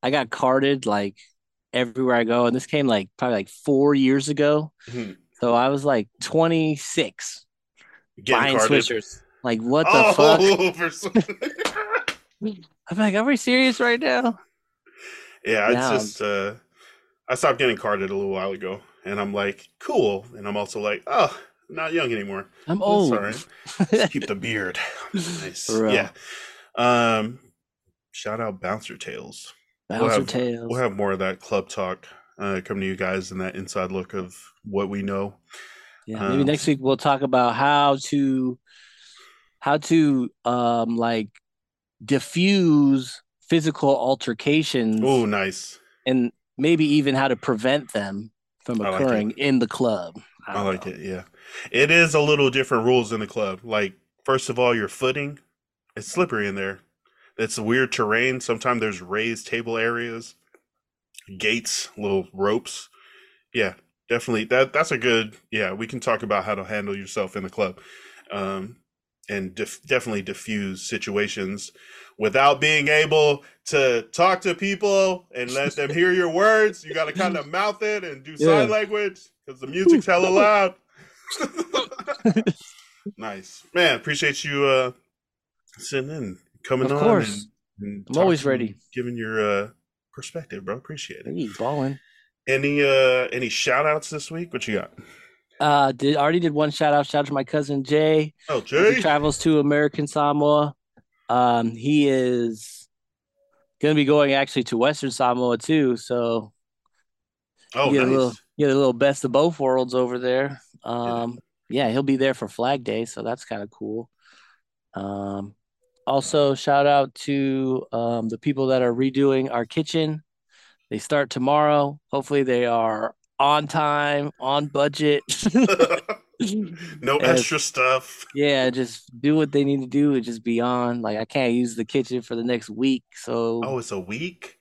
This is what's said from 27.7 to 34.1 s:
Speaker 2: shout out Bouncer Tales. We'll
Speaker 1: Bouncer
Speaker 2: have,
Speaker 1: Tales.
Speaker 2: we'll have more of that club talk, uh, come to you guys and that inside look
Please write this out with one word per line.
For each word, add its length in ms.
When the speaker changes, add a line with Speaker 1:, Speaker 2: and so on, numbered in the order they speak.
Speaker 2:
shout 280
out 220
Bouncer 360
Tales. 560
We'll 100
Speaker 1:
Bouncer 200
Speaker 2:
have, 80
Speaker 1:
Tales. 420
Speaker 2:
we'll 120
have 140
more 160
of 80
that 200
club 300
talk, 380
uh, 240
come 160
to 60
you 100
guys 360
and 100
that 140
inside 360
look 220